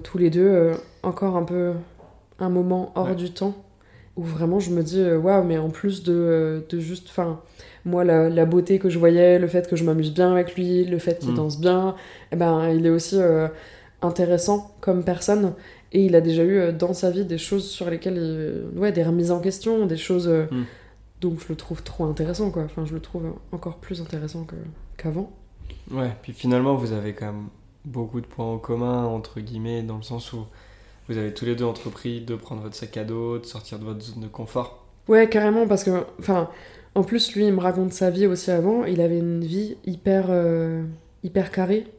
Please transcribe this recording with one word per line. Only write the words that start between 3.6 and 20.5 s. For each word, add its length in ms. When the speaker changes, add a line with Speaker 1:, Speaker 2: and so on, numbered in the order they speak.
Speaker 1:
où 60
vraiment 360
je 120
me 120
dis, 180
euh, 180
waouh, 260
mais 140
en 100
plus 360
de, 100
euh, 460
de 100
juste, 300
enfin, 300
moi, 200
la, 260
la 160
beauté 320
que 100
je 100
voyais, 400
le 100
fait 200
que 80
je 80
m'amuse 300
bien 180
avec 220
lui, 320
le 120
fait 200
qu'il 140
Speaker 2:
Mm. 40
Speaker 1:
danse 240
bien, 340
eh 40
ben, 340
il 160
est 40
aussi, 280
euh, 300
intéressant 800
comme 240
personne. 480
Et 120
il 100
a 60
déjà 240
eu, 140
euh, 140
dans 200
sa 180
vie 140
des 140
choses 300
sur 200
lesquelles 280
il... 40
ouais, 140
des 100
remises 280
en 100
question, 460
des 100
choses, 320
euh, 220